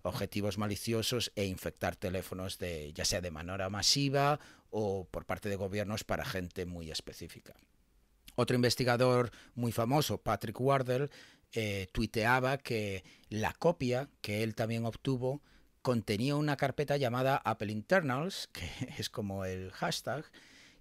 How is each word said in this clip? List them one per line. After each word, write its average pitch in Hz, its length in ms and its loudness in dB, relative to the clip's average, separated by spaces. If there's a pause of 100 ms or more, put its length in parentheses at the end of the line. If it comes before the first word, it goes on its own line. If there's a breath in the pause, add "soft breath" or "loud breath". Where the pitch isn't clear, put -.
objetivos 101 540 -2
maliciosos 110 800 0
e 104 80 0
infectar 92 540 -2
teléfonos 92 640 -4
de, 78 340 -4
ya 85 100 -4
sea - 160 2
de 87 120 -4
manera 92 380 -4
masiva 139 680 4 (300 loud breath)
o 98 420 0
por 82 140 -6
parte 92 240 -4
de 101 80 -2
gobiernos 101 480 -2
para 87 180 -2
gente 90 420 -4
muy 85 260 -8
específica. - 640 -12 (800)
Otro 123 200 2
investigador 123 760 4 (220 loud breath)
muy 117 200 -2
famoso, 120 480 2
Patrick 107 400 -2
Wardle, 135 480 2 (420 loud breath)
eh, 101 400 -2
tuiteaba 123 640 2
que 104 460 -4 (240 loud breath)
la 104 240 -2
copia 139 580 0 (120)
que 107 220 0
él 113 120 -2
también 113 300 0
obtuvo 127 560 -2 (400 soft breath)
contenía 120 560 2
una 151 180 2
carpeta 139 400 0
llamada 131 400 2
Apple 107 340 -2
Internals, 143 840 0
que 85 160 -6 (100)
<laughs> - 180 -6
es 107 120 -6
como 98 340 -4
el 92 280 -4
hashtag, 160 520 -4 (580 loud breath)